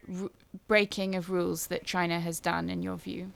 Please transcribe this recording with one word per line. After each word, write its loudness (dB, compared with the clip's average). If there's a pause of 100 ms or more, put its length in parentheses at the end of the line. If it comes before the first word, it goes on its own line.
(100)
r-, -6 (360)
breaking 4
of -2
rules 0
that -2
China 2
has -2
done, 0
in -2
your -4
view? -8